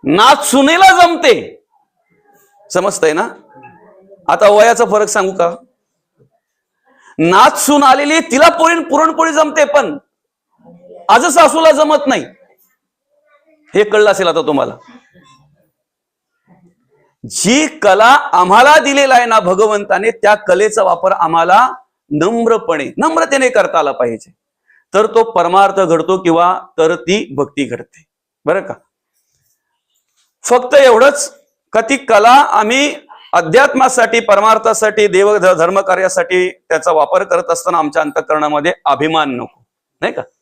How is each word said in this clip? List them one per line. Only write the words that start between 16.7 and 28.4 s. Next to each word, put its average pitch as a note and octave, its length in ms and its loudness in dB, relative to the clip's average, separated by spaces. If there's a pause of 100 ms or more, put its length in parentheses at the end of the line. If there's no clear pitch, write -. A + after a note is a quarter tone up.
जी C4+ 380 -2
कला A3 640 2
आम्हाला A3+ 480 4
दिलेला C4+ 360 0
आहे A#3+ 100 2
ना A3 140 0
भगवंताने, G3+ 720 -2
त्या G#3 240 0
कलेचा G#3 480 -2
वापर F#3 280 -2
आम्हाला F3 640 0 (380)
नम्रपणे, F#3 840 -2
नम्रतेने C#4+ 520 -2
करता F#3 300 -2
आला C#3+ 120 -2
पाहिजे, A#2 420 -8 (600)
तर G#3 120 2
तो A3+ 260 0
परमार्थ F#3+ 480 0
घडतो E3 380 0
किंवा F3 440 -2 (160)
तर D#3+ 180 0
ती E3 400 -6
भक्ती C#3 280 -6
घडते, - 420 -14 (400)